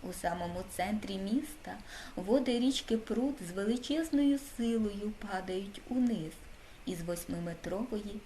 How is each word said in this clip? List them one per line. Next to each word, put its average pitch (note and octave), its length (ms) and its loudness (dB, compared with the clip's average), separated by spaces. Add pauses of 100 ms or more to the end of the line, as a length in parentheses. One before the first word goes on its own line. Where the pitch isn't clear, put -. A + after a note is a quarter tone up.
У F#3 100 -6
самому F3 560 -2
центрі G3+ 480 -2
міста G3+ 600 -2 (380)
води A#3+ 440 4
річки B3 380 2
Прут A#3+ 380 0 (140)
з - 20 -8
величезною C#4 880 4 (180)
силою G#3+ 640 2
падають G3 680 -4
униз A#3 420 2 (540)
із E3+ 160 -2
восьмиметрової F3 1200 -2